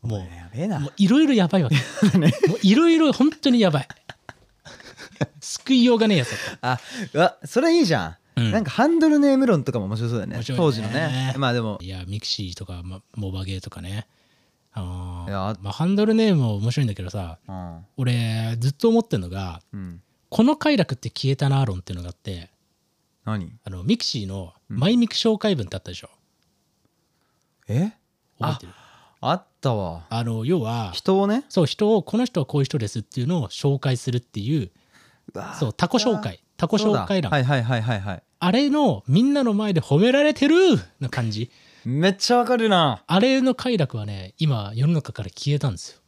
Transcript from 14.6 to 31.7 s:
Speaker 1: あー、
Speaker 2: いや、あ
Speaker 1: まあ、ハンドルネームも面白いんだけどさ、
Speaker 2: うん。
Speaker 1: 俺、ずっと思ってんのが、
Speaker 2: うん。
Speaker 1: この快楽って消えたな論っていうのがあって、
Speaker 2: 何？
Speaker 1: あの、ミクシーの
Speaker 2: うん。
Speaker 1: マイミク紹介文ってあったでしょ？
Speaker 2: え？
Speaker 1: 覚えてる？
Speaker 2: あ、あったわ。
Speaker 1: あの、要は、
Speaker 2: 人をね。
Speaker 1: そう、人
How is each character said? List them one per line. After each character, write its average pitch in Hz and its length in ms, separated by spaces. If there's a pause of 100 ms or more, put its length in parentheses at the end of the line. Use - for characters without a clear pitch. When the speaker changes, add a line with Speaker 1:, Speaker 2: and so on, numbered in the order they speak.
Speaker 1:
あ 90 520
ー、 92 40
Speaker 2:
い - 20
や、 98 180
あ 107 120
Speaker 1:
ま 98 100
あ、 - 20
ハ 165 120
ン 190 100
ド 208 100
ル 220 80
ネ 220 200
ー - 20
ム 139 80
も 110 120
面 107 160
白 147 120
い - 20
ん - 40
だ 101 40
け 95 80
ど 90 80
さ、 87 380
Speaker 2:
う - 40
ん。 87 340 (120)
Speaker 1:
俺、 117 600
ず 123 100
っ - 40
と - 160
思 226 100
っ 226 80
て 131 100
ん 98 40
の 87 80
が、 90 320 (120)
Speaker 2:
う 104 40
ん。 90 240 (280)
Speaker 1:
こ - 140
の 285 120
快 302 220
楽 165 160
っ - 40
て - 120
消 - 240
え - 20
た 139 140
な 135 160
論 92 140
っ - 20
て - 120
い - 20
う - 20
の 87 60
が 87 60
あ - 20
っ - 40
て、 87 360 (720)
Speaker 2:
何？ 104 280 (120)
Speaker 1:
あ - 40
の、 92 140
ミ 190 140
ク - 80
シ - 140
ー 101 80
の 92 260 (160)
Speaker 2:
う - 40
ん。 - 40
Speaker 1:
マ 143 120
イ 240 80
ミ 233 100
ク - 80
紹 220 220
介 202 180
文 113 100
っ 98 40
て - 80
あ - 20
っ - 20
た - 100
で 90 40
し - 80
ょ？ - 60 (1600)
Speaker 2:
え？ 156 240 (480)
Speaker 1:
覚 151 160
え - 40
て - 60
る？ 90 60 (500)
Speaker 2:
あ、 123 80
あ 156 40
っ 185 120 (160)
た 131 120
わ。 85 360
Speaker 1:
あ 113 140
の、 113 220
要 165 160
は、 110 300
Speaker 2:
人 190 280
を 202 80
ね。 226 220
Speaker 1:
そ 175 140
う、 - 20
人 214 300